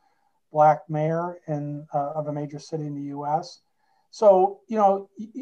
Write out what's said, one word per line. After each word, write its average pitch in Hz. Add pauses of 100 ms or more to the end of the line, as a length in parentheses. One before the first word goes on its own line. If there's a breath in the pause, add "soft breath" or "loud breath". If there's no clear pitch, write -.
(500)
black 151
mayor 165 (100)
in, 147
uh, 143
of 151
a 147
major 147
city 156
in 147
the 143
U 143
S. 156 (500)
So, 196
you 220
know, 196 (100)
y-, 214 (140)